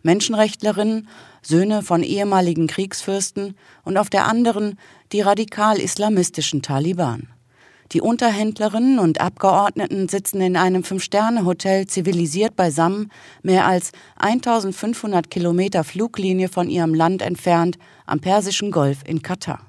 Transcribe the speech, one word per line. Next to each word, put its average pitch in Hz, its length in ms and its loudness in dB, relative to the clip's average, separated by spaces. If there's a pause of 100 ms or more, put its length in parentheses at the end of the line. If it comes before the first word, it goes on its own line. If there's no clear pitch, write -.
Menschenrechtlerinnen, 208 1040 0 (360)
Söhne 196 400 2
von 170 180 2
ehemaligen 185 640 0
Kriegsfürsten 196 920 -6 (280)
und 190 140 -2
auf 208 120 0
der 196 160 2
anderen 214 540 0 (320)
die 208 100 0
radikal-islamistischen 202 1400 0
Taliban. 143 640 -2 (640)
Die - 100 0
Unterhändlerinnen 220 960 0
und 170 240 2
Abgeordneten 190 880 0
sitzen 196 320 -4
in 185 160 2
einem 185 260 2
Fünf-Sterne-Hotel 196 1040 0
zivilisiert 180 680 -2
beisammen, 180 560 0 (320)
mehr 185 240 4
als 180 240 0 (240)
eintausendfünfhundert 208 1120 -2
Kilometer 175 540 0
Fluglinie 185 680 -2
von 175 200 -2
ihrem 165 260 0
Land 170 260 2
entfernt, 175 560 0 (300)
am 151 120 -2
Persischen 196 520 0
Golf 139 340 0
in 160 160 -4
Katar. 180 480 -8